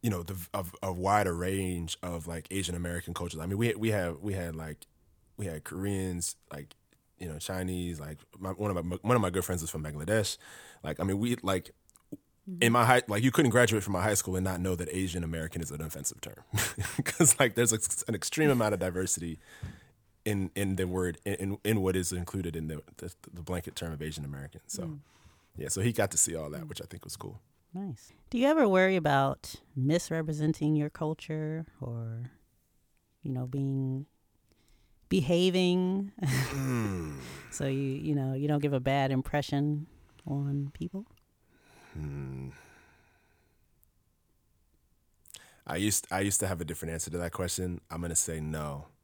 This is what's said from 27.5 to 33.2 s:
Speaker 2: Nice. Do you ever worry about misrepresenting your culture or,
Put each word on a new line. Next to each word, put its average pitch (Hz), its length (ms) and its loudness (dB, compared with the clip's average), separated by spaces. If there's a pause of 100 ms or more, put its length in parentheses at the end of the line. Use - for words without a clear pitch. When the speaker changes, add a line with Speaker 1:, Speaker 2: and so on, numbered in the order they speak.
Speaker 2:
Nice. 180 400 -10 (180)
Do 240 80 0
you 262 80 4
ever 302 200 6
worry 190 280 6
about 139 580 2 (220)
misrepresenting 156 1000 2
your 147 140 2
culture 156 800 -4 (140)
or, 117 500 -6 (920)